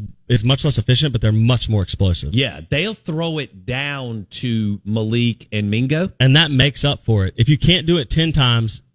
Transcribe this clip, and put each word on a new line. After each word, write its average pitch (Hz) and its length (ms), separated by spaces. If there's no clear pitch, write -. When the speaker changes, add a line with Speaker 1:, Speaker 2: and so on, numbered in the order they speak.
Speaker 1:
is 120 160
much 135 200
less 143 140
efficient, 127 320
but 113 100
they're 110 120
much 117 360
more 104 140
explosive. 87 500
Speaker 2:
Yeah, 107 360
they'll 190 260
throw 160 440
it 98 280
down 127 640
to 110 540
Malik 113 680
and 107 180
Mingo. 135 500
Speaker 1:
And 131 180
that 160 120
makes 135 360
up - 180
for 104 240
it. 92 100
If 117 120
you 151 80
can't 165 280
do 170 120
it 135 120
ten 160 220
times, 117 500